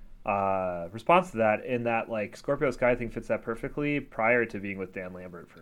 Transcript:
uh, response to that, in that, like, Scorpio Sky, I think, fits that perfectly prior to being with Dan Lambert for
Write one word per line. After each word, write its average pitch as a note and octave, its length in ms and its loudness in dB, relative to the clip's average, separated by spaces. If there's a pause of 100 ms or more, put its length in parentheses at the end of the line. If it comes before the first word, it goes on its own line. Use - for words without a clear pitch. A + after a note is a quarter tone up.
(240)
uh, F#2+ 680 0
response F3 400 4
to A2 60 -2
that, G#2+ 260 4
in A#2+ 200 -2
that, A2+ 240 0
like, G#2+ 280 -4
Scorpio C#3+ 340 0
Sky, A#2+ 200 2
I B2+ 40 4
think, A#2+ 180 -4
fits - 160 -6
that A2 140 0
perfectly C#3+ 580 -2
prior A#2 460 2
to G#2+ 140 -8
being G2 180 -6
with F#2+ 140 -6
Dan F#2 220 -8
Lambert F2+ 360 -14
for E2+ 120 -20